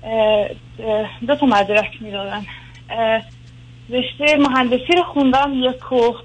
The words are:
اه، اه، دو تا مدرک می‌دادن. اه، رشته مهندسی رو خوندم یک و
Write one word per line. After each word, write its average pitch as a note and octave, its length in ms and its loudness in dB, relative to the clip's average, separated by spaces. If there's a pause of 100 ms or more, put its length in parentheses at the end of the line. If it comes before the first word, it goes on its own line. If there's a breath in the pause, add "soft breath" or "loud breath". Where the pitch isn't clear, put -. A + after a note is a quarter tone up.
اه، G#3+ 440 2 (320)
اه، G#3+ 300 -2 (180)
دو C#4+ 80 2
تا C#4+ 100 0
مدرک G#3 560 2
می‌دادن. G3+ 440 -10 (440 loud breath)
اه، A3 320 -2 (680)
رشته C#4 480 0
مهندسی B3+ 600 2
رو F4 60 2
خوندم C#4 500 2
یک B3+ 380 -2
و A#3+ 220 2 (120)